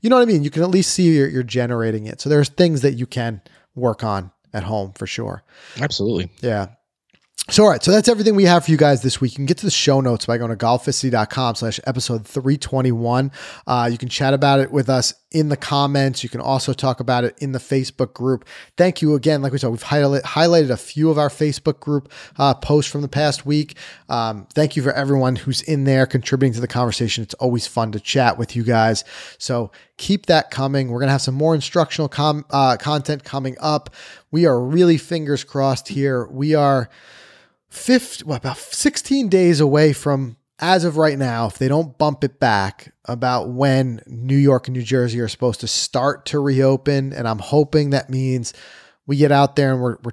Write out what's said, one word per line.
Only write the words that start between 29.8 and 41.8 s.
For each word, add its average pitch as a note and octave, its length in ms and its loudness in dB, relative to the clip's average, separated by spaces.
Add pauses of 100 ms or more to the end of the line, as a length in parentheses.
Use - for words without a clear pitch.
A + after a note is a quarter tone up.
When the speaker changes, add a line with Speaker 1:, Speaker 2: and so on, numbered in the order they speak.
Speaker 1:
keep - 300 -2
that D#3+ 220 2
coming. C3+ 420 -2
We're A#2+ 100 -4
gonna C3+ 100 0
have C#3 100 0
some C3 140 -4
more D#3 180 2
instructional D#3 540 -2
com-, D3 440 -2
uh, C3 260 2
content D3 480 -4
coming C3 340 -8
up. D3+ 300 -2 (420)
We E3+ 140 2
are B2+ 160 4
really D#3+ 360 4
fingers D3 460 -4
crossed C3+ 460 -2
here. C3+ 380 -2
We C#3+ 280 -2
are C#3 340 2 (800)
fif-, - 500 0
what, D3 180 -6
about B2+ 200 -8
sixteen - 720 -2
days F3 300 4
away D3 340 4
from, C3+ 440 -4 (220)
as F3 240 2
of E3 140 -2
right D#3 200 2
now, A#2 300 -2
if G#2 100 -8
they C3 100 0
don't D3 300 -2